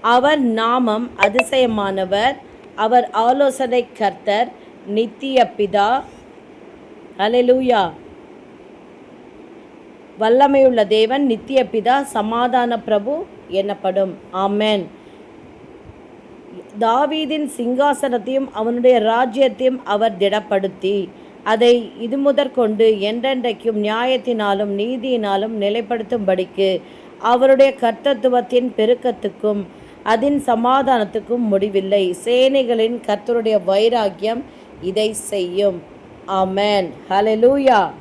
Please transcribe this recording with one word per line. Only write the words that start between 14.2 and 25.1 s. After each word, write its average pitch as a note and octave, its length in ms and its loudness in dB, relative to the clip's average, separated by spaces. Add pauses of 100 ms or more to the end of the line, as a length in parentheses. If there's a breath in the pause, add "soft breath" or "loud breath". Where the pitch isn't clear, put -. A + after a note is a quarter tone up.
ஆமென். G3+ 520 0 (2000 loud breath)
"தாவீதின் C#4+ 760 0
சிங்காசனத்தையும் C4 960 -2
அவனுடைய A#3+ 480 2
ராஜ்யத்தையும் B3 840 0
அவர் G3+ 320 0
திடப்படுத்தி, G3 920 -2 (360 loud breath)
அதை A3+ 560 2
இது A#3 180 -4
முதற்கொண்டு B3 720 2
என்றென்றைக்கும் A3+ 920 -2
நியாயத்தினாலும் G#3+ 920 -2
நீதியினாலும் A3 840 -4